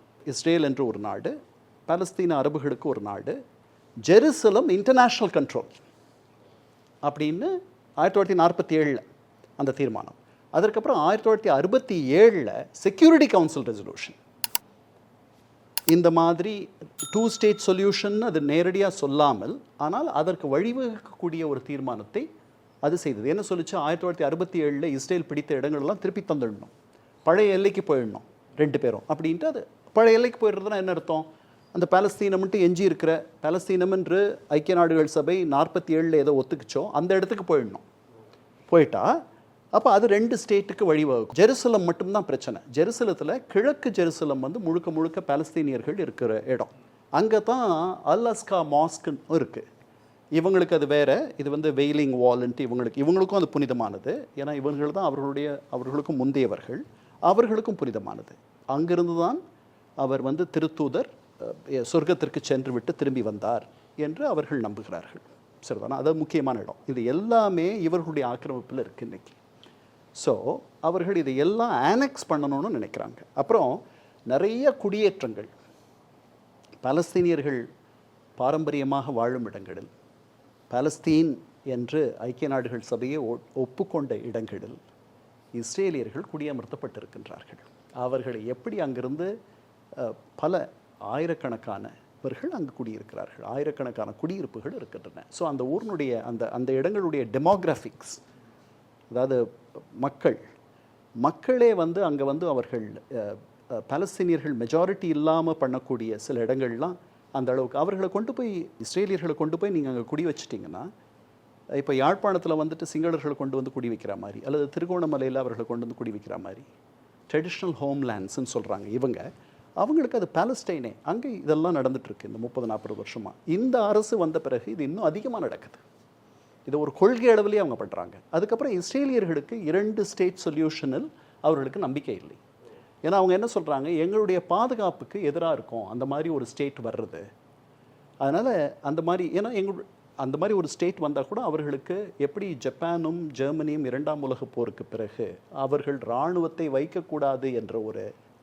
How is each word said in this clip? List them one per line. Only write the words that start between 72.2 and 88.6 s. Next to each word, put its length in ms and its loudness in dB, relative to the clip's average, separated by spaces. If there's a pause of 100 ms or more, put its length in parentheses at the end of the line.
பண்ணணும்னு 420 -2
நினைக்கிறாங்க. 480 -8 (160)
அப்புறம் 480 2 (440)
நிறைய 560 2
குடியேற்றங்கள், 640 -2 (1300)
பாலஸ்தீனியர்கள் 880 0 (680)
பாரம்பரியமாக 760 0
வாழும் 340 -2
இடங்களில், 440 -12 (800)
பாலஸ்தீன் 680 2 (260)
என்று 540 -2
ஐக்கிய 300 -6
நாடுகள் 320 -4
சபையை 380 -4
ஒ-, 220 -6 (140)
ஒப்புக்கொண்ட 640 -4
இடங்களில் 640 -10 (760)
இஸ்ரேலியர்கள் 680 -4 (100)
குடியமர்த்தப்பட்டிருக்கின்றார்கள். 1300 -12 (320)
அவர்களை 540 -6
எப்படி 340 -8